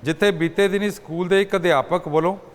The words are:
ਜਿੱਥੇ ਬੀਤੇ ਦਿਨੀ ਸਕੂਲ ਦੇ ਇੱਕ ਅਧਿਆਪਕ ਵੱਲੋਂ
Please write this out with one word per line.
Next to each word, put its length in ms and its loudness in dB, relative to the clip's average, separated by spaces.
ਜਿੱਥੇ 280 0
ਬੀਤੇ 360 0
ਦਿਨੀ 240 -2
ਸਕੂਲ 360 -8
ਦੇ 140 4
ਇੱਕ 140 -2
ਅਧਿਆਪਕ 520 0
ਵੱਲੋਂ 280 0